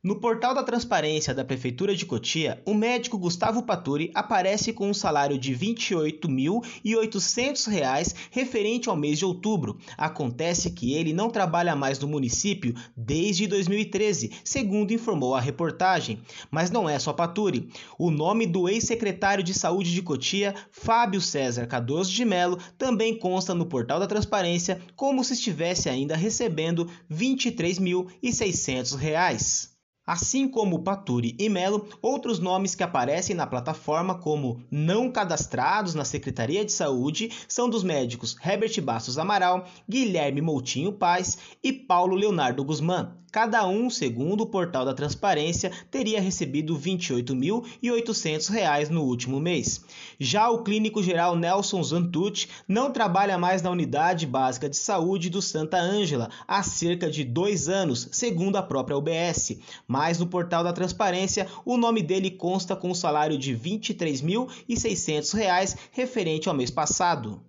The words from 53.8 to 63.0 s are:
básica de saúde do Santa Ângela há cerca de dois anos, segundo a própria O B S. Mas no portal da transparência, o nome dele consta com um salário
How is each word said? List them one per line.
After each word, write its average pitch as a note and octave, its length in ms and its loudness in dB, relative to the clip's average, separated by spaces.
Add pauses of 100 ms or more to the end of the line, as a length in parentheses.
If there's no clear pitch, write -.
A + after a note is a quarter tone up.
básica C3 440 0
de C#3 60 -6
saúde F#3 520 0
do F3+ 140 -2
Santa D#3 340 -2
Ângela E3+ 540 2 (180)
há G3 140 2
cerca E3+ 480 0
de C#3 140 -2
dois D#3+ 440 0
anos, F3 420 0
segundo G3 460 0
a F#3 60 0
própria C3+ 340 -2
O C#3 60 0
B E3 80 0
S. E3 500 -2 (260)
Mas D#3 320 2
no F3 80 0
portal F3 380 0
da F3 80 0
transparência, F#3 760 0 (160)
o B3 140 0
nome A#3 260 2
dele F#3 280 0
consta F#3 440 -2
com F#3 160 -4
um F3+ 40 0
salário D3+ 420 2